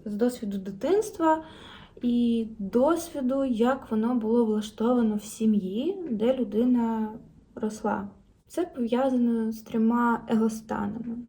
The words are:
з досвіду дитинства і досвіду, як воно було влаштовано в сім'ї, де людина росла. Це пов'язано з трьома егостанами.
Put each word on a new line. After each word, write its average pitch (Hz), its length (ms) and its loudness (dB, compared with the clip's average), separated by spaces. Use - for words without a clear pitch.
з 208 80 -8
досвіду 214 440 -2
дитинства 320 840 0
і 233 460 0
досвіду, 269 840 0
як 247 460 0
воно 226 240 0
було 226 300 2
влаштовано 214 720 2
в 208 80 -6
сім'ї, 220 760 0
де 233 260 0
людина 226 760 0
росла. 208 520 -4
Це 339 180 -4
пов'язано 240 840 2
з 220 100 -8
трьома 233 640 2
егостанами. 226 880 -2